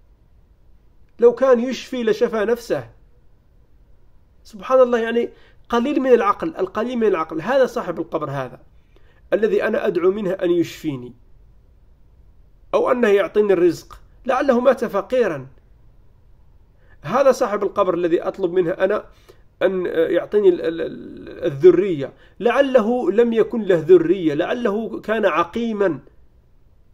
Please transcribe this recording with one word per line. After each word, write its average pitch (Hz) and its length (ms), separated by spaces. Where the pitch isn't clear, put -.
لو 233 140
كان 254 280
يشفي 247 440
لشفى 220 400
نفسه. 190 440
سبحان 233 380
الله، 240 180
يعني، 226 300
قليل 269 320
من 262 120
العقل، 196 460
القليل 226 400
من 226 80
العقل. 160 340
هذا 247 260
صاحب 180 340
القبر 151 300
هذا 135 300
الذي 196 300
أنا 220 240
أدعو 175 240
منه 196 200
أن 180 200
يشفيني 143 600
أو 208 160
أنه 247 180
يعطيني 202 440
الرزق، 175 480
لعله 254 340
مات 247 240
فقيرا. 190 640
هذا 254 300
صاحب 208 300
القبر 190 320
الذي 170 280
أطلب 180 300
منه 180 180
أنا 190 340
أن 185 240
يعطيني 170 600
ال-، 175 120
ال-، 165 200
ال-، - 640
الذرية، 165 680
لعله 247 680
لم 233 220
يكن 226 300
له 180 260
ذرية، 170 460
لعله 220 680
كان 214 260
عقيماً. 190 720